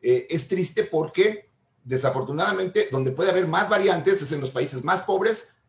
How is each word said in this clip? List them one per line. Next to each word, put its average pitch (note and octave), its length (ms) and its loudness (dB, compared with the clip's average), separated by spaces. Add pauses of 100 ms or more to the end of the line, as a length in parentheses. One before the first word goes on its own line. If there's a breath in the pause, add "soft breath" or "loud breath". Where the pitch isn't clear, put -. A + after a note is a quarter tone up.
Eh, B2 300 2
es D#3 180 -4
triste F#3+ 360 -2
porque, F#3 680 0 (320)
desafortunadamente, D#3 1080 -2
donde C3 220 0
puede F#3 180 2
haber F3+ 160 2
más F#3 220 0
variantes F#3+ 540 2
es C3+ 100 -6
en D3 80 -4
los B2+ 100 -6
países B2+ 320 -4
más F#3 200 0
pobres G3+ 480 0 (180)